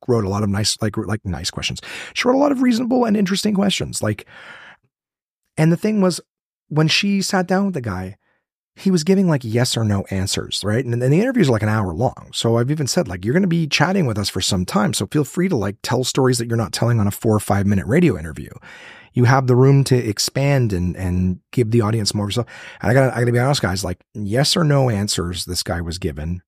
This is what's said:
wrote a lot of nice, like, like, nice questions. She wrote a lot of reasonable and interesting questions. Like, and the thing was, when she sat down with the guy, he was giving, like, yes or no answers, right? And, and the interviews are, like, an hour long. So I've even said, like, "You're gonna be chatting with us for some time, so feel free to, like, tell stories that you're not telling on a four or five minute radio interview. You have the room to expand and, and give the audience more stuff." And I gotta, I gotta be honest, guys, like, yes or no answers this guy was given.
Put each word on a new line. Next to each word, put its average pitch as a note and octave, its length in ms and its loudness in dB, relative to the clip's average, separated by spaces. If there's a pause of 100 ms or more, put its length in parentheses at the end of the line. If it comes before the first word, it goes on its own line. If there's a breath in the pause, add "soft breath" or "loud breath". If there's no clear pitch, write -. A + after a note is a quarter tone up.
wrote A#2 180 2
a F#2 40 -2
lot G#2 160 -2
of G2+ 40 0
nice, G2+ 320 -2
like, G#2+ 160 -4
like, G#2+ 280 -4
nice F2 260 -6
questions. - 300 -8 (340 loud breath)
She - 140 -2
wrote C4 80 4
a - 20 2
lot C#4+ 140 2
of B3+ 100 -2
reasonable B3 420 2
and G#3+ 120 2
interesting G3+ 380 0
questions. F#3 480 -2
Like, G#2+ 240 -4 (1300 loud breath)
and D#3+ 160 4
the E3+ 40 4
thing G#3+ 240 0
was, F#3 200 2 (480)
when D#3 200 2
she G3 340 0
sat F#3 260 -2
down G3 180 0
with F#3 80 -4
the C#3 60 -6
guy, F#2+ 360 -8 (640)
he F#3+ 120 0
was E3 140 2
giving, F#3+ 220 4
like, D3 160 2
yes A#2 320 0
or A2+ 100 0
no G2+ 260 2
answers, - 520 -4
right? A2 220 0
And, A#2+ 180 -2
and B2+ 80 2
the D#3 120 4
interviews A#3+ 260 2
are, B2 40 4
like, G#2 100 2
an G#2+ 80 2
hour G2+ 240 0
long. - 400 -4
So A#2 240 0
I've A#2+ 120 0
even D3+ 160 -2
said, - 220 -2
like, F2+ 160 -10
"You're A2+ 80 0
gonna F#3+ 140 2
be E3 200 0
chatting E3+ 380 0
with G#2+ 140 -2
us G2+ 100 -2
for F#2 140 -4
some F2+ 240 0
time, C3+ 260 0
so - 140 -2
feel D3 180 -2
free F3 240 -2
to, F3 80 0
like, G2+ 260 -4
tell B2+ 220 -2
stories B2+ 320 2
that A#2 100 -6
you're A#2 120 -2
not A2 160 -4
telling A#2 260 2
on G2+ 60 2
a G2+ 40 2
four G#2+ 240 0
or G#2 60 2
five G2 260 0
minute G2+ 200 2
radio C3 320 4
interview. C#2+ 320 -12 (640 loud breath)
You B2 100 4
have C3 220 4
the B2+ 100 4
room C#3 280 6
to B2+ 120 2
expand B2 800 0
and, F2 200 -2
and F#2 460 -2 (120)
give A2+ 180 0
the A#2 100 4
audience G#2+ 340 0
more G2+ 160 -2
stuff." A#2+ 140 -2 (380 loud breath)
And G2+ 80 0
I - 20 2
gotta, C3 240 2
I A#2+ 40 -2
gotta A#2+ 120 2
be A#2+ 60 2
honest, C3+ 240 0
guys, F#2 200 -2
like, F2+ 300 -8
yes A2 460 0
or F3 40 2
no C#3 280 2
answers G2 560 -2
this F2+ 160 -6
guy F2 180 -4
was E2+ 160 -6
given. E2 520 -6